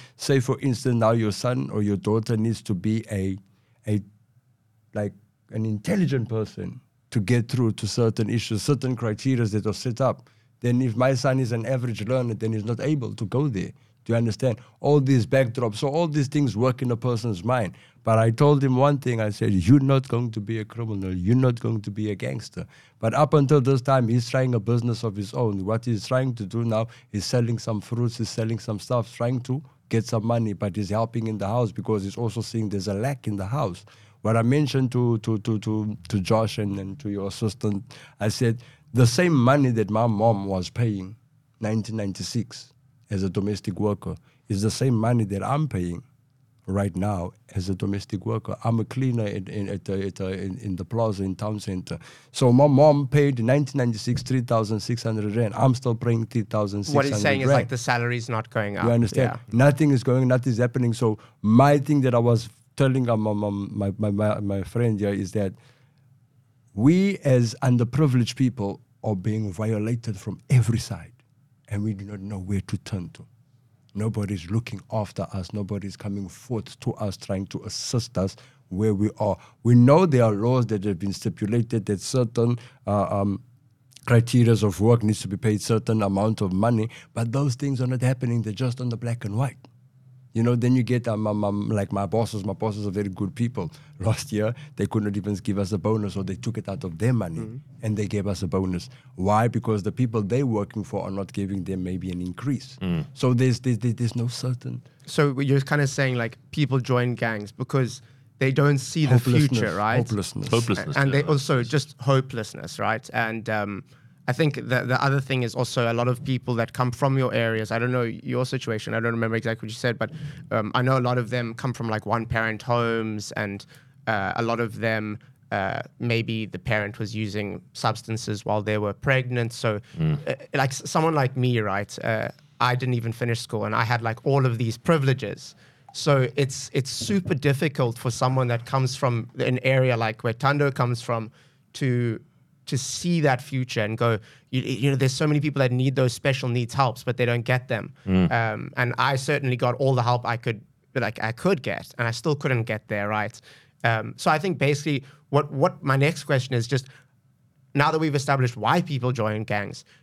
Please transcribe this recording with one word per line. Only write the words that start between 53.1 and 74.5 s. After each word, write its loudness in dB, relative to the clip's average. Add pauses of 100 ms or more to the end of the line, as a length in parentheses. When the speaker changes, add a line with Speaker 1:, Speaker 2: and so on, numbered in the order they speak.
Speaker 1:
in 0
nineteen 2
ninety-six 0
three 0
thousand 0
six -4
hundred -2
rand. 0
I'm 4
still -2
paying 0
three -2
thousand -2
six -2
hundred 4
Speaker 2:
What 0
he's 0
saying 2
is, 2
like, 6
Speaker 1:
rand. 0
Speaker 2:
the -4
salary's -2
not -4
going -2
up. -2
Speaker 1:
You 4
understand? 2
Speaker 2:
Yeah. -6
Speaker 1:
Nothing 4
is 4
going, 2
nothing 2
is 0
happening. 0
So 0 (220)
my 8
thing 2
that 4
I 4
was 4 (280)
telling, 2
um, 0
um, -2
um, -4
my, -2
my, 0
my, 0
my -4
friend 0
here 0
is -4
that -2 (1200)
we 4
as 4
underprivileged 2
people -2 (220)
are -2
being -2
violated -4
from -10
every 4
side, -10 (580)
and -4
we -2
do -10
not -12
know -10
where -4
to -6
turn -8
to. -18 (720)
Nobody's -4
looking -4 (100)